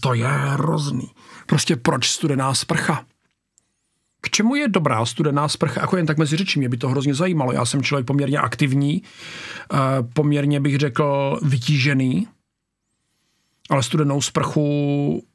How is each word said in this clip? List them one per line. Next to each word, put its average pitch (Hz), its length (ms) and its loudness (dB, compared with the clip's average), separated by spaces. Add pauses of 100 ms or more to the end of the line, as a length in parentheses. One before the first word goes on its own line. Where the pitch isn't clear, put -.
to 131 140 -2
je 117 140 0
hrozný. 139 840 -2 (340)
Prostě - 300 2
proč 131 340 0
studená 135 440 0
sprcha? - 520 -2 (1160)
K - 80 -8
čemu 226 260 2
je 294 120 0
dobrá 143 380 2
studená 147 420 0
sprcha? - 340 -2
Jako 185 160 0
jen 175 80 0
tak 151 120 0
mezi 156 200 2
řečí, 185 220 0
mě 131 100 0
by 127 80 -2
to 131 120 -2
hrozně 135 240 0
zajímalo. 151 380 0
Já 123 140 0
jsem 135 180 0
člověk 135 240 -2
poměrně 143 300 0
aktivní, 139 640 0 (720)
eh, - 40 2 (360)
poměrně 147 460 2
bych 143 180 2
řekl 139 640 0
vytížený, 139 840 2 (1400)
ale 135 140 2
studenou 143 380 0
sprchu 147 1040 0 (120)